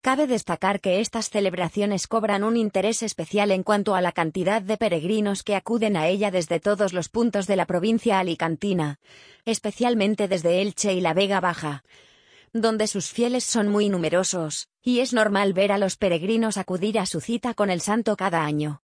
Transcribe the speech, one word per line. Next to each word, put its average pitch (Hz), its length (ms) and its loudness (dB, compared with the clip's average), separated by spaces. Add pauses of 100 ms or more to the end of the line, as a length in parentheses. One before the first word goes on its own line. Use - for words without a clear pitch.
Cabe 262 240 2
destacar 202 560 -2
que 190 180 2
estas 220 300 -4
celebraciones 196 800 -2
cobran 202 360 0
un 226 140 2
interés 214 460 0
especial 202 480 -2
en 185 100 2
cuanto 208 320 0
a 180 80 2
la 175 120 0
cantidad 185 500 0
de 202 140 -2
peregrinos 202 640 0
que 202 120 -2
acuden 208 400 0
a 160 120 2
ella 196 240 0
desde 170 280 -2
todos 202 320 0
los 180 160 -4
puntos 208 380 0
de 196 100 0
la 180 120 0
provincia 208 500 2
alicantina, 165 800 -2 (460)
especialmente 214 840 0
desde 175 320 2
Elche 202 340 -2
y 180 80 0
la 165 120 2
Vega 196 260 2
Baja, 160 440 -2 (680)
donde 220 360 2
sus - 240 -4
fieles 240 320 0
son 208 240 0
muy 208 220 2
numerosos, 170 800 -2 (120)
y 247 200 0
es 254 120 -2
normal 202 400 2
ver 196 180 2
a 196 60 2
los 196 200 0
peregrinos 202 600 0
acudir 190 400 -2
a 190 80 0
su 160 160 -4
cita 233 320 -4
con 202 160 2
el 180 100 0
santo 214 380 0
cada 170 260 0
año. 151 440 -2